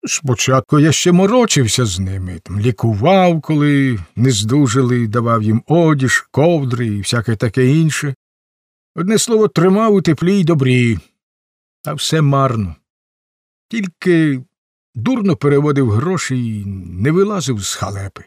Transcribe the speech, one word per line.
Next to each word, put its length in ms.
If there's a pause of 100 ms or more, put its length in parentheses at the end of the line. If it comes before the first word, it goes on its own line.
Спочатку 720
я 140
ще 200
морочився 760
з 120
ними, 400
там, 220
лікував, 800
коли 580 (180)
не 140
здужали, 760
давав 360
їм 240
одіж, 540 (100)
ковдри 560
і 120
всяке 380
таке 300
інше. 480 (800)
Одне 240
слово, 300
тримав 460
у 80
теплі 380
й 40
добрі. 540 (840)
Та 120
все 280
марно. 540 (920)
Тільки 760 (500)
дурно 420
переводив 540
гроші 460
й 300
не 440
вилазив 540
з 100
халепи. 520